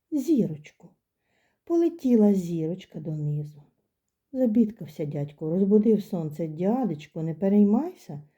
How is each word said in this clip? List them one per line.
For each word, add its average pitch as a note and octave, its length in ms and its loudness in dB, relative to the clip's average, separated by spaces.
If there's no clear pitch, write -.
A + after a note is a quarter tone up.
зірочку. A3 800 -2
Полетіла C4+ 720 2
зірочка E3+ 640 -4
донизу. D3+ 600 -6
Забідкався G#3+ 720 0
дядько, D3 440 -6
розбудив G#3 540 4
сонце. D#3+ 440 -6
«Дядечко, E3+ 760 -4
не D#3+ 100 -4
переймайся», G3+ 880 0